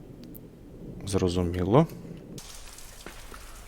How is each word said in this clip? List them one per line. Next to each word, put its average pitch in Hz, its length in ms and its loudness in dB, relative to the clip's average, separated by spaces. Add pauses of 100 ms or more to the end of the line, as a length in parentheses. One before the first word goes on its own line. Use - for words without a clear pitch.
(1080)
Зрозуміло. 90 800 6 (1800)